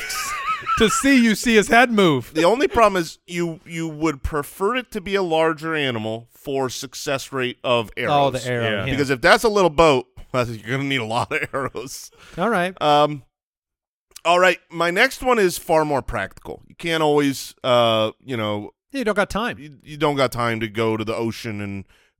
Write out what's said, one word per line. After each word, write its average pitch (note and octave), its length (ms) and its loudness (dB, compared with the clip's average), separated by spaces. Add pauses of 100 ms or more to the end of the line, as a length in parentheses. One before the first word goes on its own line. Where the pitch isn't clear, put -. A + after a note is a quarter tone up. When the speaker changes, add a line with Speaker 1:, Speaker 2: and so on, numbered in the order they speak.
(380)
Speaker 1:
<laughs> C6+ 400 -4
to A3 100 4
sea, C4+ 340 4
you A3+ 140 4
see A#3 180 0
his G3+ 140 4
head A#3+ 240 4
move. E3 420 2
Speaker 2:
The D#3 100 2
only A3+ 220 4
problem G#3 340 4
is D#3+ 180 -8 (100)
you, E3+ 360 -6
you E3 220 -8
would D3+ 380 -2
prefer F3+ 520 -4
it B3+ 160 -6
to G#3+ 80 -6
be F#3+ 140 -6
a G3 80 2
larger D#3+ 520 0
animal A#2 560 -4
for C3+ 380 -4
success - 640 -8
rate B2+ 320 -4
of A#2+ 320 0
arrows. B2 160 -2
Speaker 1:
Oh, C#3+ 260 2
the A#2+ 120 -8
arrow, A#2+ 140 -2
Speaker 3:
Yeah. G#2 200 -2
Speaker 1:
yeah. - 80 -4
Speaker 2:
Because C#3+ 160 -2
if C3+ 140 0
that's G3 220 6
a A#3 40 4
little G3+ 220 4
boat, D3 360 4 (140)
<laughs> - 120 -18
well, B2 140 0
you're A2+ 300 -8
gonna C3+ 120 -4
need C#3 120 -2
a A2+ 60 -6
lot A2+ 260 -4
of D3 220 -4
arrows. B2+ 560 -8 (260)
Speaker 1:
All F#3+ 140 -2
right. F#3 320 -2
Speaker 2:
Um, D3 400 2 (1040)
all F3 120 4
right, F3+ 200 4 (120)
my E3+ 200 -2
next A#3 320 0
one B3 160 2
is F#3+ 200 2
far D#3 280 2
more C#3 160 -2
practical. - 640 -10
You - 80 -20
can't E3 280 -2
always, D3 520 2 (100)
uh, A2+ 480 4 (120)
you B2 120 -8
know, G#2 360 -4 (200)
Speaker 1:
You C4+ 120 -4
don't G#3 120 0
got G3 140 -2
time. G#3+ 280 -6
Speaker 2:
you, C#3+ 240 -20
you D3+ 140 -20
don't D3 200 0
got B2+ 160 2
time A#2 280 -2
to A2+ 80 -4
go A2 300 0
to A2 60 -4
the G#2+ 100 -4
ocean A2 480 -6
and G2 240 -10 (340)